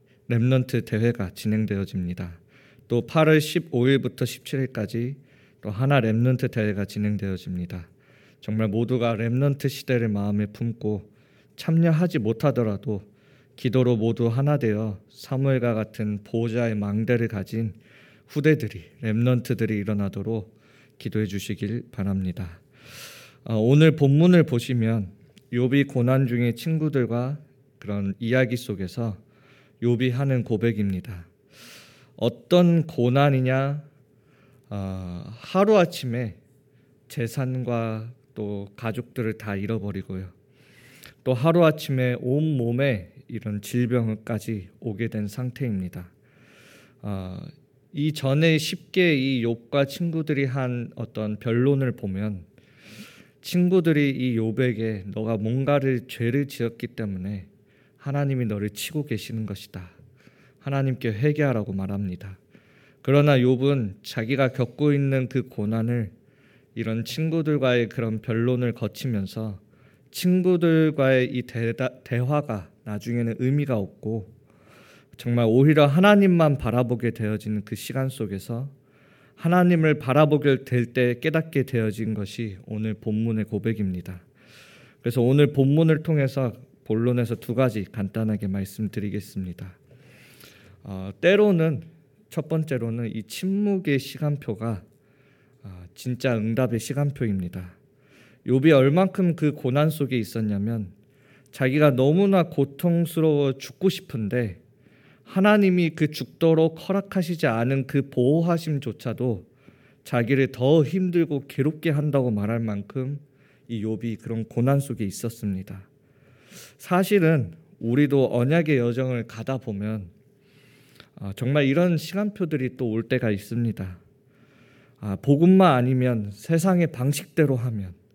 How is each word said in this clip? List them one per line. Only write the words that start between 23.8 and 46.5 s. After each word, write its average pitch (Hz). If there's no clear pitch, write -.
본문을 156
보시면 113
욥이 131
고난 131
중에 120
친구들과 139
그런 101
이야기 120
속에서 104
욥이 120
하는 131
고백입니다. 101
어떤 170
고난이냐? 135
어, 95
하루아침에 160
재산과 117
또 101
가족들을 113
다 104
잃어버리고요. 95
또 127
하루아침에 147
온몸에 127
이런 104
질병까지 110
오게 110
된 104
상태입니다. 101